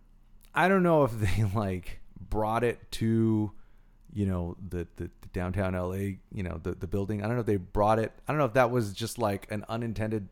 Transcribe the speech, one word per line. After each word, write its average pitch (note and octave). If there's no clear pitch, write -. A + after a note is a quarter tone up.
I E3
don't F#3+
know E3
if A#2
they, G#2
<laughs> F#2+
like, F#2+
brought G#2+
it -
to, A2
you G2+
know, F2
the, E2+
the, F2+
the -
downtown F#2
L F2+
A, G2
you G#2+
know, E2
the, F2+
the -
building. G2+
I G#2
don't A#2
know A#2+
if G#2
they G#2+
brought G#2
it. A2
I B2+
don't D3+
know C#3+
if G#2
that B2+
was A2+
just, A2
like, G2+
an G#2
unintended A2